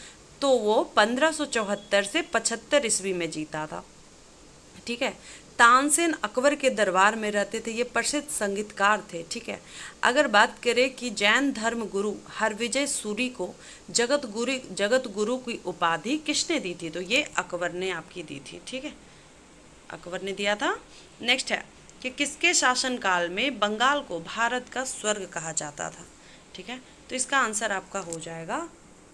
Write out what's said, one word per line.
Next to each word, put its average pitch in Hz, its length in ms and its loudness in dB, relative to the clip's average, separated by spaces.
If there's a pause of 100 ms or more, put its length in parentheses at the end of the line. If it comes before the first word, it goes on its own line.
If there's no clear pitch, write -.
(400)
तो 277 180 4
वो 214 240 4 (140)
पन्द्रह 247 360 6
सौ 302 120 -4
चौहत्तर 202 600 0
से 302 180 -2
पचहत्तर 233 640 0
ईस्वी 190 260 0
में 170 180 -2
जीता 156 360 -6
था। 175 180 -10 (1000)
ठीक 240 160 -4
है, 233 80 0 (480)
तानसेन 285 540 8 (120)
अकबर 262 300 2
के 277 160 2
दरबार 202 460 4
में 214 140 -4
रहते 208 300 -2
थे, 226 100 -8
ये 233 140 -2
प्रसिद्ध 240 440 -2
संगीतकार 202 760 0 (100)
थे। 165 180 -8
ठीक - 180 -10
है, 196 120 -8 (420)
अगर 269 260 6
बात 214 360 6
करें 240 300 4
कि 240 160 -8
जैन 226 420 2
धर्म 233 360 -2
गुरु 196 240 -2 (160)
हरविजय 226 580 0
सूरी 240 420 -4
को 185 200 -6 (420)
जगत 247 360 2
गुरु, 233 260 -2 (200)
जगत 214 420 2
गुरु 214 240 0
की 240 280 -8
उपाधि 175 520 0
किसने 294 420 -2
दी 180 220 -6
थी, 165 80 -6
तो 170 100 -6
ये 185 220 2 (140)
अकबर 175 360 -2
ने 185 180 -4
आपकी 170 320 -8
दी 147 200 -12
थी। 175 240 -16
ठीक 262 180 -8
है, 285 100 -10 (960)
अकबर 175 320 -10
ने 196 100 -4
दिया 202 240 0
था। 320 200 -2 (460)
Next 247 300 0
है - 120 -4 (380)
कि 254 80 -6
किसके 285 440 0
शासनकाल 247 720 2
में 220 300 -2
बंगाल 226 420 2
को 175 200 -8
भारत 233 480 -2
का 254 160 -4
स्वर्ग 208 500 -4
कहा 165 180 -8
जाता 160 380 -6
था? - 160 -18 (480)
ठीक 185 140 -16
है, 254 120 -10 (300)
तो 247 60 -4
इसका 269 220 0
आंसर 220 340 0
आपका 190 280 -6
हो 170 200 -8
जाएगा 165 480 -8 (460)